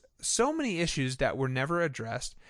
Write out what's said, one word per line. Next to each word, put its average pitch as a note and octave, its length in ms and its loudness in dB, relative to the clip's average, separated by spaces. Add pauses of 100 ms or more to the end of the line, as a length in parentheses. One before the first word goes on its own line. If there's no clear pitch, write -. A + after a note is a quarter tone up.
(220)
so C4+ 320 2
many C4 260 0
issues C3 380 0
that A#2 200 2
were C3 120 0
never C#3 320 0
addressed A#2 540 -4 (140)